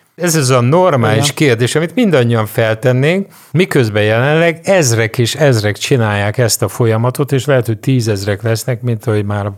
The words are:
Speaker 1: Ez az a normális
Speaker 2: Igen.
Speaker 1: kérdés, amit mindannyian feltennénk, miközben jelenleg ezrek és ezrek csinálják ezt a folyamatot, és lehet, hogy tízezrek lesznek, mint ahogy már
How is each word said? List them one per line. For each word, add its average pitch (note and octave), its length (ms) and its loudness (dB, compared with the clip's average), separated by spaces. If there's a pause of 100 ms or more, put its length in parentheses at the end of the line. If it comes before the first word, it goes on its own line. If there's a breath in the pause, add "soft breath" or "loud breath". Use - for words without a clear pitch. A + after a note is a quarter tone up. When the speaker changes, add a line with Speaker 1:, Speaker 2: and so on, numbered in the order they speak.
(140)
Speaker 1:
Ez E3 200 -2
az C#3 160 0
a C3 100 2
normális B2+ 600 2
Speaker 2:
Igen. C#3+ 120 -2
Speaker 1:
kérdés, B2 400 0
amit E3+ 200 -2
mindannyian B2 520 2
feltennénk, B2+ 800 0 (240 loud breath)
miközben A#2+ 520 0
jelenleg D3+ 640 0
ezrek A#2+ 540 0
és A#2 160 0
ezrek A2 420 2
csinálják G#2 640 0
ezt A#2 240 0
a G#2+ 60 0
folyamatot, A#2+ 640 -2
és C3 120 0
lehet, C3 220 0
hogy A2+ 120 -2
tízezrek G#2 640 -2
lesznek, A2+ 400 -4
mint A#2+ 240 -4
ahogy G#2+ 180 0
már G2+ 340 -4